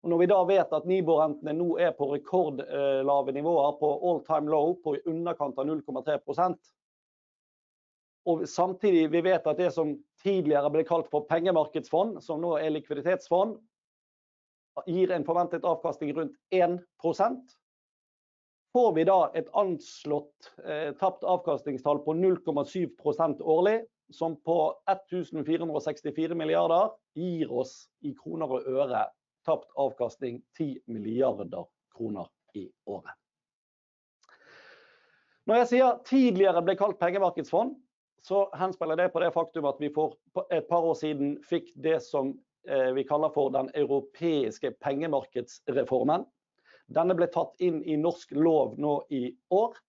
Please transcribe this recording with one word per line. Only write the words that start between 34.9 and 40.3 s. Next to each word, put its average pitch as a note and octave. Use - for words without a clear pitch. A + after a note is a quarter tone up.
Når A3
jeg A#3+
sier B3
tidligere G3
ble F#3
kalt G3+
pengemarkedsfond, F3+
så G3
henspiller E3
det F3+
på E3
det E3
faktum E3
at C#3
vi D3
for D3+